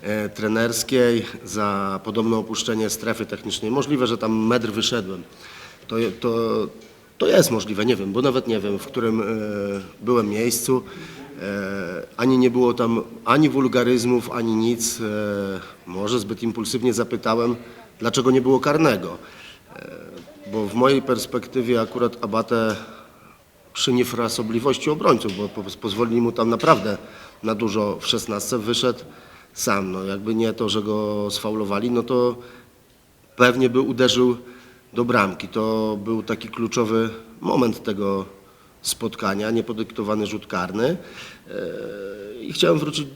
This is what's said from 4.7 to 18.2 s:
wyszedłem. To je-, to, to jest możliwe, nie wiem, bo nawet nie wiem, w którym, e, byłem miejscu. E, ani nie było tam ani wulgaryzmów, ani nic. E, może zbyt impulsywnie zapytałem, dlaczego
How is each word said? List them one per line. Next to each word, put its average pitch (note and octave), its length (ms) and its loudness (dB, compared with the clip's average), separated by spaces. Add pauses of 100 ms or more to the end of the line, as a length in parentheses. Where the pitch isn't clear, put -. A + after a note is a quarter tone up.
wyszedłem. G2+ 520 -4 (640)
To A2+ 100 -4
je-, A2+ 140 0
to, A#2+ 200 -2 (880)
to A#3 100 2
jest - 240 6
możliwe, G#2+ 340 -2
nie B2 100 4
wiem, G2 180 -4
bo A#2+ 80 0
nawet C3 260 2
nie A2 120 0
wiem, G2+ 200 -4
w - 80 -12
którym, A2+ 340 0
e, G2+ 40 -2 (760)
byłem A2+ 280 2
miejscu. A#2 540 0 (580)
E, F#2+ 640 -6 (140)
ani B2+ 200 4
nie B2+ 120 6
było A#2+ 240 4
tam A#2 300 2 (220)
ani C#3+ 240 6
wulgaryzmów, B2 840 2
ani A2+ 240 -2
nic. A#2 460 0
E, - 20 -4 (840)
może G#2 320 -2
zbyt G#2 240 -6
impulsywnie A#2 500 -2
zapytałem, A#2 640 0 (440)
dlaczego A#2+ 320 2